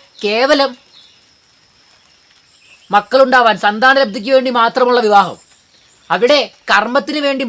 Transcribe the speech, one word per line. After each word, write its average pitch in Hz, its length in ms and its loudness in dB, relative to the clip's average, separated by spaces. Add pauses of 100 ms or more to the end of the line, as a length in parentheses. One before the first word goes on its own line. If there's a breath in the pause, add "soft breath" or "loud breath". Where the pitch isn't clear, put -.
(240)
കേവലം 262 480 -2 (2250)
മക്കളുണ്ടാവാൻ, 247 600 2 (100)
സന്താനലബ്ധിക്ക് 226 720 0
വേണ്ടി 262 240 0
മാത്രമുള്ള 240 480 0
വിവാഹം, 196 300 2 (800)
അവിടെ 247 240 2 (320)
കർമ്മത്തിന് 247 540 -2
വേണ്ടി 277 240 -4